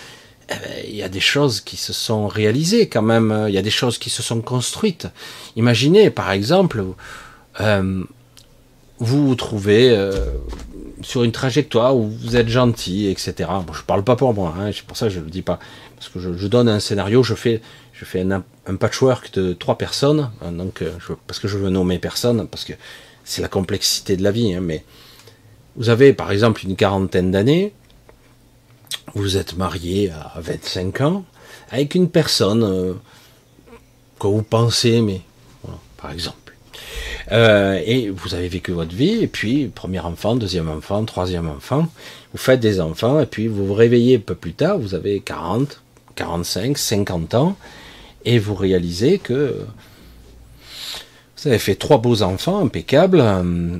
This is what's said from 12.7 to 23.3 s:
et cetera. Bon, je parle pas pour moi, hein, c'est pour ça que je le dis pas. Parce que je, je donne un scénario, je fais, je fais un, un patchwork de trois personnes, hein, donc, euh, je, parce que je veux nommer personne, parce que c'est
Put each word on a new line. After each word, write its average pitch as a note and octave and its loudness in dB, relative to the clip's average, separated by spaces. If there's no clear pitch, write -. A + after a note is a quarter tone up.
et F#2 0
cetera. F2+ -4
Bon, D#2+ -10
je - -12
parle F#2+ 0
pas B2 4
pour B2+ 2
moi, F#2 -2
hein, G2+ -4
c'est - -10
pour - -16
ça A#2 0
que G2 -2
je F2+ -6
le D#2 -10
dis F#2 -8
pas. F2+ -4
Parce - -18
que - -12
je, F2+ -6
je F#2 -6
donne A#2 4
un G#2+ 2
scénario, G#2 2
je A2+ 2
fais, A2+ 0
je - -18
fais F#2 -4
un, F#2+ 0
un F#2+ -6
patchwork A#2+ 0
de F#2 0
trois - -4
personnes, C#3+ 0
hein, E2+ -8
donc, F2+ -8
euh, E2 -4
je, E2+ -8
parce - -12
que G#2+ -4
je G2+ -4
veux G2 -2
nommer F2+ 2
personne, A#2 -2
parce - -12
que - -14
c'est - -8